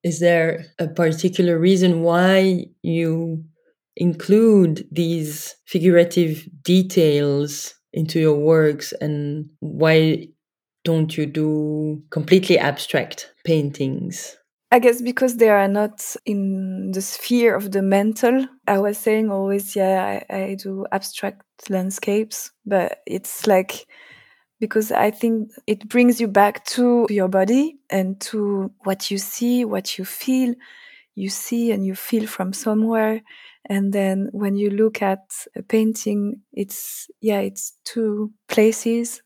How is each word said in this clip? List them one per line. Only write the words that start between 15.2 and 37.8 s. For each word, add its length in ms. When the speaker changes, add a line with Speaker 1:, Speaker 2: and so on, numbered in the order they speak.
Speaker 2:
they 100
are 180
not 480
in 680
the 100
sphere 540
of 160
the 100
mental. 640
I 100
was 200
saying 320
always, 440
yeah, 560
I, 60
I 180
do 380
abstract 500
landscapes, 840
but 420
it's 400
like, 400
because 320
I 180
think 420
it 220
brings 320
you 80
back 380
to 420
your 200
body 500
and 340
to 480
what 260
you 60
see, 480
what 340
you 60
feel. 500
You 160
see 420
and 140
you 80
feel 320
from 260
somewhere. 680
And 220
then 400
when 240
you 140
look 300
at 220
a 60
painting, 800
it's, 560
yeah, 200
it's 320